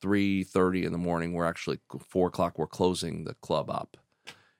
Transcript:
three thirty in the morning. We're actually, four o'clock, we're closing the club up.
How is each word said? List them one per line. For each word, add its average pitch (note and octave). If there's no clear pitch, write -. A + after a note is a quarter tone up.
three G2
thirty F#2
in F2
the F2
morning. E2+
We're E2+
actually, D2+
four F2+
o'clock, F2
we're D#2
closing E2+
the -
club -
up. -